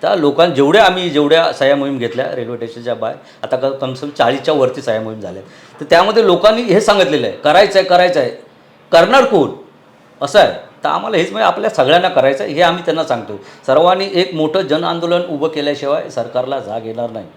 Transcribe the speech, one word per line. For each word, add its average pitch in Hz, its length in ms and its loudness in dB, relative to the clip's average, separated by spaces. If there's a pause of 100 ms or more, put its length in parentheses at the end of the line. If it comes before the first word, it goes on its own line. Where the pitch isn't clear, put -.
तर 190 140 0
लोकां-, 160 360 2
जेवढ्या 151 320 4
आम्ही, 180 240 0
जेवढ्या 147 440 2
सहाय्या 139 220 2
मोहीम 139 220 -4
घेतल्या 120 280 -4 (100)
रेल्वे 120 200 -8
स्टेशनच्या 117 400 -8
बाहेर, 110 220 -8 (260)
आता - 120 -4
क-, 135 200 -2
कम 131 180 -6
से 139 120 -10
कम 147 40 -8
चाळीसच्या 139 440 0
वरती 135 280 0
सहाय्या 110 220 -4
मोहीम 110 160 -10
झाल्या, 95 220 -14 (380)
तर 151 100 -12
त्यामध्ये 202 360 4
लोकांनी 202 360 4
हे 214 200 2
सांगितलेलं 165 460 0
आहे, 98 100 -8
करायचं 190 420 2
आहे, 180 80 0
करायचं 180 320 4
आहे, 123 100 0 (640)
करणार 208 340 6
कोण 156 240 2 (720)
असं 170 180 2
आहे. 160 140 4 (300)
तर 151 60 -2
आम्हाला 196 280 -2
हेच, 170 140 -2
म्हणजे 208 160 0
आपल्या - 220 -2
सगळ्यांना 165 400 2
करायचं 135 340 0
आहे 156 100 -6
हे 151 80 0
आम्ही 175 240 0
त्यांना 160 180 -2
सांगतो. 113 360 -6 (280)
सर्वांनी 180 460 2
एक 180 200 0
मोठं 156 280 -2
जनआंदोलन 170 680 -2
उभं 156 180 -4
केल्याशिवाय 147 640 -4
सरकारला 127 500 -6
जाग 110 260 -10
येणार 117 240 -8
नाही 110 160 -12 (120)